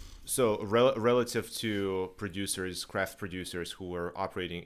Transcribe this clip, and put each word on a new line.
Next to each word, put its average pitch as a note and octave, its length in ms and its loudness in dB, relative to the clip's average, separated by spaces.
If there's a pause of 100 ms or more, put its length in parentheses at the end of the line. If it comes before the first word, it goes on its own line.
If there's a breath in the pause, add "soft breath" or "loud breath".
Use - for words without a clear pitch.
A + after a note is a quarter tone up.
(260 loud breath)
So A2+ 360 4
rel-, A#2 340 6
relative A#2+ 600 2
to G2 640 0
producers, F#2+ 680 -4
craft F#2+ 320 -2
producers F2 540 -6
who F2+ 240 -8
are F2 200 -4
operating F2+ 500 -4